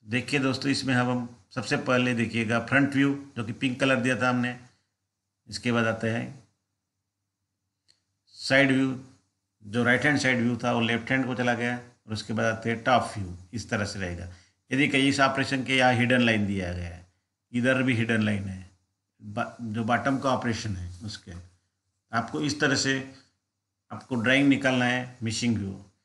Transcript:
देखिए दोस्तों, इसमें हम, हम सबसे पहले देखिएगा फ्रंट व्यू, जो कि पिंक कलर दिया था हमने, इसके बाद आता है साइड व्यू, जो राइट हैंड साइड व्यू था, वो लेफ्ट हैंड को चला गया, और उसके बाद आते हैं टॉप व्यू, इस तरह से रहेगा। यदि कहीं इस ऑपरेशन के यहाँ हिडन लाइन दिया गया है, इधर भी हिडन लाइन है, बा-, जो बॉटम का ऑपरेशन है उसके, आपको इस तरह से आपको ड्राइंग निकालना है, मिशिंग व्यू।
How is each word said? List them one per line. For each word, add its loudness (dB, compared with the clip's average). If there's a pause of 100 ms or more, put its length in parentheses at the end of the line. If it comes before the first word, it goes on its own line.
देखिए -2
दोस्तों, 0
इसमें -2
हम, 2
हम -4 (160)
सबसे -2
पहले 2
देखिएगा 0
फ्रंट 2
व्यू, 0
जो -6
कि -8
पिंक -4
कलर 4
दिया 0
था 2
हमने, -2 (880)
इसके -4
बाद 2
आता -2
है -6 (1800)
साइड 2
व्यू, 0 (600)
जो -2
राइट 4
हैंड 2
साइड 2
व्यू 0
था, -2
वो 0
लेफ्ट -2
हैंड 0
को -4
चला 0
गया, -2
और -14
उसके -8
बाद 0
आते -2
हैं -4
टॉप 2
व्यू, -8 (160)
इस -10
तरह -2
से -8
रहेगा। -8 (380)
यदि 2
कहीं 2
इस 0
ऑपरेशन 2
के 0
यहाँ 6
हिडन 4
लाइन 4
दिया -4
गया -6
है, -18 (460)
इधर 2
भी 2
हिडन 2
लाइन 0
है, -12 (500)
बा-, -10
जो -6
बॉटम 2
का 0
ऑपरेशन -2
है -12
उसके, -14 (840)
आपको -4
इस -4
तरह 2
से -2 (800)
आपको -8
ड्राइंग 4
निकालना 4
है, -2
मिशिंग 0
व्यू। -8 (200)